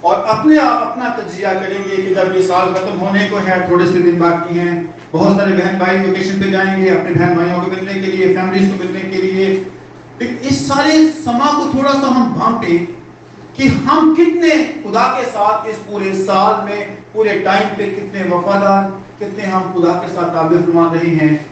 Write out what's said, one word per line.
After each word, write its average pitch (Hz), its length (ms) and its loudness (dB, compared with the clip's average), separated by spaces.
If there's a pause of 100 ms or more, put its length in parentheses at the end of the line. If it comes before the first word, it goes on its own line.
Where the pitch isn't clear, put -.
اور 190 140 2 (120)
اپنے 294 320 4
آپ - 240 2
اپنا 247 340 -4
تجزیہ 185 300 -6
کریں 196 440 -4
گے 190 40 -2
کہ 185 180 -2
جب 185 220 0
یہ 185 60 2
سال 185 320 2
ختم 190 260 -4
ہونے 196 320 0
کو 202 60 -2
ہے، 185 300 0
تھوڑے 175 180 4
سے 185 140 2
دن 170 180 4
باقی 170 420 0
ہیں، 170 240 -2 (280)
بہت 180 260 2
سارے 196 140 2
بہن 180 260 0
بھائی 190 220 0
ویکیشن 190 420 0
پہ 190 80 0
جائیں 190 340 0
گے، 190 60 4
اپنے 170 300 0
بہن 175 140 2
بھائیوں 175 320 0
کو 185 60 -4
ملنے 190 220 -6
کے 190 180 -2
لیے، 185 240 2
فیملیز 196 340 2
کو 185 160 -4
ملنے - 140 -6
کے 190 220 -4
لیے۔ 190 420 0 (560)
لیکن 240 220 -4
اس 269 140 0
سارے 277 360 0 (320)
سما 285 340 0
کو 320 140 -2
تھوڑا 269 220 2
سا 269 140 0
ہم 247 260 2
بھانپیں - 520 0 (680)
کہ 269 100 -4
ہم 311 540 4
کتنے 339 320 4 (340)
خدا 220 340 0
کے 254 160 -2
ساتھ 214 340 0
اس 208 80 -6 (100)
پورے 196 280 -4
سال 196 520 0
میں، 202 300 -8 (160)
پورے 214 320 0
ٹائم 202 240 2 (100)
پہ 196 120 -2
کتنے 185 460 -4
وفادار، 196 540 2 (280)
کتنے 202 280 -8
ہم 185 160 -2 (140)
خدا 170 180 2
کے - 220 -6
ساتھ 175 180 -4
تابع 165 220 2 (100)
فرما 165 280 2
رہے 165 160 0
ہیں۔ 156 280 2 (140)